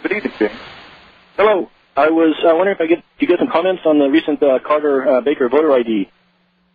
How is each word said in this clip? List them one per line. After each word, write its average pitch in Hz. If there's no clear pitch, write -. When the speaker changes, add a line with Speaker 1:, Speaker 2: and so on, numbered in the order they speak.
Speaker 1:
Good 160
evening, 202
James. -
Speaker 2:
Hello. 196
I 147
was, 160
uh, 165
wondering 190
if -
I 160
could, 165
could -
get 175
some -
comments 180
on 151
the 143
recent, 143
uh, 131
Carter, 147
uh, 131
Baker 139
voter 147
I 123
D. 113